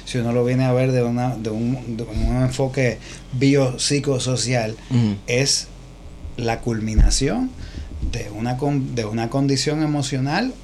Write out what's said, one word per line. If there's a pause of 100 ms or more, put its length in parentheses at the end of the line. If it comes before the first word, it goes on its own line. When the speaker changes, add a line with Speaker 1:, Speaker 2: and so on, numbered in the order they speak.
Speaker 1:
si
uno
lo
viene
a
ver
de
una,
de
un,
de
un
enfoque (760)
biopsicosocial, (140)
Speaker 2:
Ujú. (120)
Speaker 1:
es (680)
la
culminación (640)
de
una
con-,
de
una
condición
emocional (100)